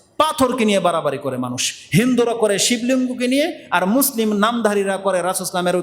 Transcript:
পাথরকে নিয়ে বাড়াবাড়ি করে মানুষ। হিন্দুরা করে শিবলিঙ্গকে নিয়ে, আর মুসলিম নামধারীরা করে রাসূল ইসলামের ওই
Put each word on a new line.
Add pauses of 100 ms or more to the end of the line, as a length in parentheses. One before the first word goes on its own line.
(180)
পাথরকে
নিয়ে
বাড়াবাড়ি
করে
মানুষ।
হিন্দুরা
করে
শিবলিঙ্গকে
নিয়ে,
আর
মুসলিম
নামধারীরা
করে
রাসূল
ইসলামের
ওই